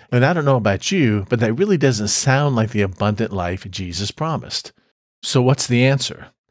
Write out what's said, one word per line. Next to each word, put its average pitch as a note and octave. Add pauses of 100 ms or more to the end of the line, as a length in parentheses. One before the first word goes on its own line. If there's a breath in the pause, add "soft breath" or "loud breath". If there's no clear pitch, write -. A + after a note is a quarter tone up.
(120 soft breath)
And B2
I D#3
don't E3
know C#3
about G#2
you, A2
but A#2
that A2+
really F#3+
doesn't B2
sound C#3
like A2
the G#2
abundant G2+
life F#2
Jesus F#2
promised. - (520)
So B2+
what's -
the B2
answer? - (220)